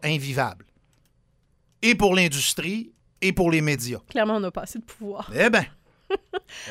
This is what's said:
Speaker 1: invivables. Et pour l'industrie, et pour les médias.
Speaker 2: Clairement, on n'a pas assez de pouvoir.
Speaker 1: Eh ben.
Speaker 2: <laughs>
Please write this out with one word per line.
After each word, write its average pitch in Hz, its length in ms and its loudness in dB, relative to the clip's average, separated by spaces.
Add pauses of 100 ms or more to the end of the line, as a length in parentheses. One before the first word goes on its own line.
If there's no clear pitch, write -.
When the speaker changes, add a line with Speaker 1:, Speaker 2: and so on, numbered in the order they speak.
Speaker 1:
invivables. 139 600 -2 (1160)
Et 226 120 4
pour 196 200 4
l'industrie, 175 800 0 (280)
et 185 120 2
pour 180 180 2
les 160 100 4
médias. 123 380 -2 (100)
Speaker 2:
Clairement, 220 280 0
on 208 40 -2
n'a 190 100 -4
pas - 120 -8
assez 196 160 -12
de 226 60 -14
pouvoir. 202 500 -14
Speaker 1:
Eh 190 160 4
ben. 220 140 2 (460)
Speaker 2:
<laughs> - 60 -2 (540)